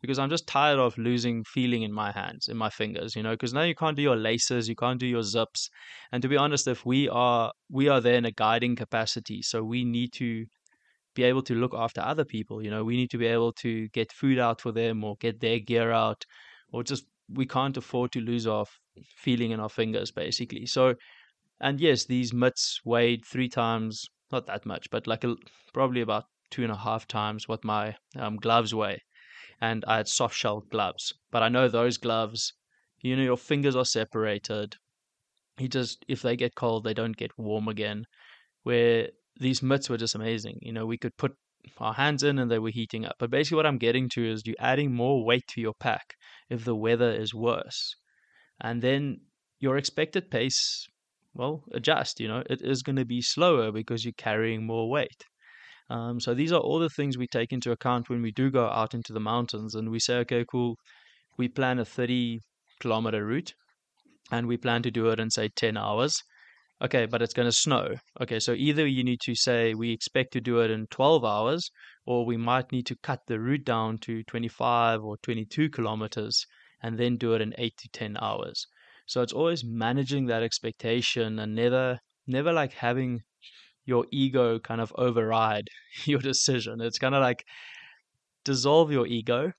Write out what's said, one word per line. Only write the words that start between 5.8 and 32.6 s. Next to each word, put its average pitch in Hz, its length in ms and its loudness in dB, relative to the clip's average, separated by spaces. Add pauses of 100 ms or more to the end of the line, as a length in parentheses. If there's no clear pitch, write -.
And 123 100 -2
to 131 60 0
be 143 80 2
honest, 143 300 2
if 123 180 -2
we 131 240 2
are, 120 440 2 (180)
we 139 180 2
are 135 120 6
there 120 160 6
in 120 80 4
a 113 80 -2
guiding 117 440 2
capacity, 110 680 -4
so 113 200 -2
we 120 220 -2
need 120 300 -2
to 113 320 -4 (680)
be 123 80 2
able 131 200 6
to 131 120 -2
look 120 200 2
after 117 280 -4
other 156 220 0
people, 107 380 -8
you 104 80 -6
know, 110 140 -4
we 120 120 0
need 123 140 0
to 120 80 -6
be 117 80 2
able 117 260 2
to 113 380 -4
get 113 220 -4
food 135 260 2
out 117 220 2
for 117 120 -4
them 113 320 0
or 104 160 -6
get 117 200 -2
their 117 180 0
gear 117 320 2
out, 113 340 0 (480)
or 120 100 -6
just, 135 240 -6 (220)
we 131 180 -2
can't 135 300 -2
afford 123 360 -2
to 123 80 -4
lose 113 260 -2
our 107 160 2
f-, - 180 -8 (360)
feeling 120 360 0
in 110 80 -4
our 107 100 -6
fingers, 110 420 -2
basically. - 540 -6
So, 127 280 4 (680)
and 139 200 -2
yes, 139 240 4
these 123 300 0
mitts - 500 2
weighed 117 400 2
three 127 240 -2
times, 113 560 -2 (260)
not 127 160 -4
that 101 200 -8
much, 98 240 -8
but, 113 160 -4
like, 113 180 -2
a, 120 120 0 (360)
probably 127 300 2
about 110 220 0 (260)
two 127 140 -4
and 110 80 0
a 104 40 -4
half 110 320 -4
times 107 400 -4
what 110 160 -6
my, 107 320 -2 (220)
um, 110 180 -4
gloves 113 380 2
weigh. 104 240 -2 (640)
And 113 260 -2
I 110 120 4
had 110 100 -2
soft - 280 0
shell 107 240 -2
gloves, - 540 -4 (160)
but 117 120 2
I 113 60 4
know 127 200 4
those 117 280 2
gloves, 113 560 -2 (480)